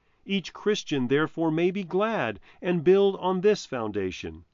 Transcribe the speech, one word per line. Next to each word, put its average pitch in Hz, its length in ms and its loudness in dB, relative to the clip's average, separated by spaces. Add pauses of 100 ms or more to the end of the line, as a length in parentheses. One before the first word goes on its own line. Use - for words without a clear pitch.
(260)
each 196 260 -4
Christian 151 560 -2
therefore 156 420 0
may 170 200 2
be 190 140 -6
glad 175 540 -2 (220)
and 180 240 -2
build 196 320 6
on 185 240 0
this 202 240 2
foundation. 95 880 -6